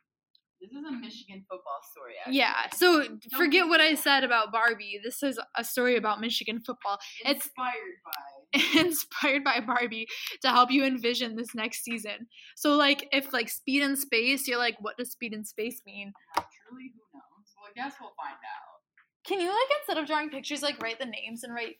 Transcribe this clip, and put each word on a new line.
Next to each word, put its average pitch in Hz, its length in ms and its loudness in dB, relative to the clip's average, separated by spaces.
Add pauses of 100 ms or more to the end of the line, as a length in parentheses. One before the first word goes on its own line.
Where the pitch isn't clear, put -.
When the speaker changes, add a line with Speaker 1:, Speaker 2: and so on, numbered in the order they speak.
(600)
Speaker 1:
This 196 120 -18
is 285 140 -12
a 302 60 -8
Michigan 196 580 -12
football 147 300 -10 (100)
story, 156 220 -18 (160)
Speaker 2:
Yeah, 262 260 2
Speaker 1:
actually. - 240 -4
Speaker 2:
so 349 300 8
Speaker 1:
Don't 220 140 -14 (120)
Speaker 2:
forget 339 300 6
Speaker 1:
be 320 60 0
Speaker 2:
what 320 100 8
I 311 140 8
Speaker 1:
fooled. 269 60 0
Speaker 2:
said 277 240 4
about 226 280 2
Barbie. 214 500 0
This 233 200 -6
is 269 180 -2 (160)
a 233 80 -2
story 247 320 2
about 208 240 0
Michigan 226 400 -4
football. 202 380 -6 (260)
It's 277 220 0
Speaker 1:
Inspired 254 280 -6 (300)
by. - 300 -12 (180)
Speaker 2:
<laughs> 285 280 4
inspired 294 640 0
by 247 180 2
Barbie 226 460 -2 (360)
to 269 80 4
help 247 200 8
you 269 140 6
envision 240 520 0
this 233 180 -8
next 220 280 -4
season. 220 460 -8 (260)
So, 294 220 4
like, 285 340 4
if, 269 220 0
like, 233 160 0
speed 277 340 0
and 277 160 2
space, 262 480 0
you're 247 120 0
like, 233 220 0
"What 208 180 -8
does 247 140 -6
speed 226 200 -8
and 214 140 -10
space 240 400 -8
mean?" 202 260 -16 (240)
Speaker 1:
Truly, - 580 -10
who 359 240 -20
knows? - 380 -20
Well, 202 140 -20
I - 40 -20
guess 262 260 -10
we'll 240 120 -18 (100)
find 143 140 -10
out. - 440 -16 (460)
Speaker 2:
Can 381 140 -2
you, 349 80 0
like, 523 320 2
instead 403 180 -2
of 302 80 -4
drawing 302 240 -2
pictures, 269 320 -8
like, 285 200 -4
write 226 160 -6
the 262 80 -6
names 226 360 -12
and 240 120 -12
write 233 260 -8